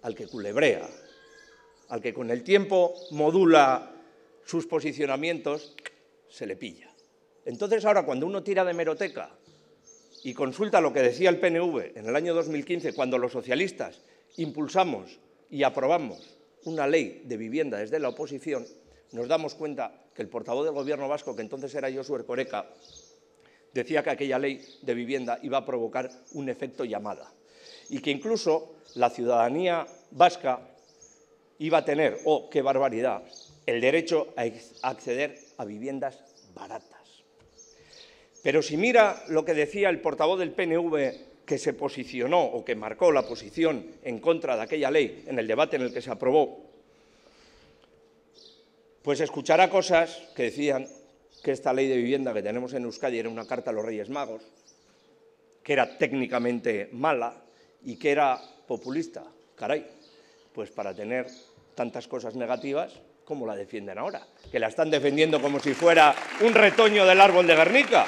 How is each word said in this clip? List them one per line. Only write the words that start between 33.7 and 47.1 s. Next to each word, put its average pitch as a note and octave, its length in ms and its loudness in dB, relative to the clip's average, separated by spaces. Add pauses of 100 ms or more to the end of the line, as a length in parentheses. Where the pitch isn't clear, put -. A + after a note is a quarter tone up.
derecho D#3 560 0
a A#2+ 100 -4
ex-, - 360 -10
acceder C3 580 -6 (180)
a B2+ 60 -10
viviendas B2 560 -8 (340)
baratas. - 440 -16 (1500)
Pero D3 180 4
si D3+ 160 -4
mira G#3+ 520 4
lo D#3 160 0
que E3+ 80 0
decía F#3 360 0
el E3+ 120 -2
portavoz E3 380 0
del E3 120 -4
P G3 120 -4
N E3 140 0
V, D#3 500 -2 (180)
que C#3+ 120 -2
se C3+ 160 -2
posicionó C3 720 -2
o A#2+ 220 -4
que A#2+ 100 -4
marcó A2 360 2
la C3+ 140 2
posición B2 600 -4 (180)
en A#2+ 160 -8
contra D#3 380 0
de G#2+ 60 -4
aquella C#3+ 280 -2
ley C#3+ 360 0
en C3 120 -4
el A2+ 80 -4
debate C#3+ 300 0
en C3 60 -2
el B2 100 -6
que B2 80 -8
se B2+ 100 -10
aprobó, C3 540 0 (2250)